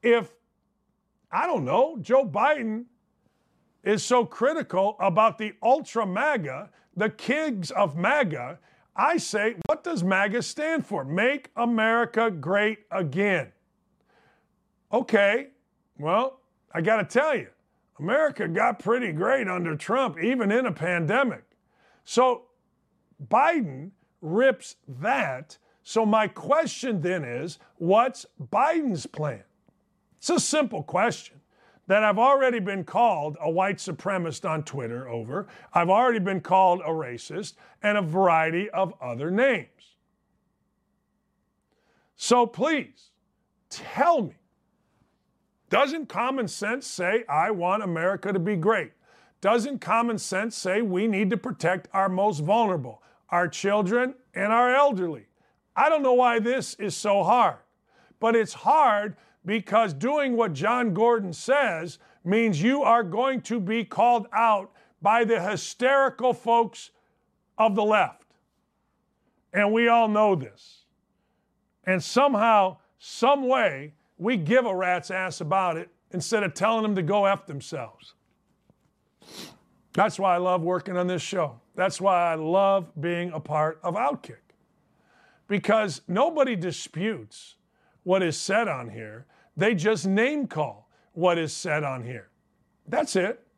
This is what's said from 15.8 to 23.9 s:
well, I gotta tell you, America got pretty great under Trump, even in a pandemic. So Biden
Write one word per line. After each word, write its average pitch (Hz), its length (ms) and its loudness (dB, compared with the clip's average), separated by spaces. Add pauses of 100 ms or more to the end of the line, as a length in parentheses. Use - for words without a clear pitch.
well, 214 420 -2 (320)
I 170 80 -4
gotta 208 240 2
tell 285 300 0
you, 127 140 -6 (500)
America 247 480 -2
got 190 320 0
pretty 226 340 -2
great 214 360 0
under 175 280 -4
Trump, 220 460 -2
even 226 300 0
in 247 140 2
a 202 60 -2
pandemic. 175 720 -2 (600)
So 247 400 2 (840)
Biden 208 640 0 (300)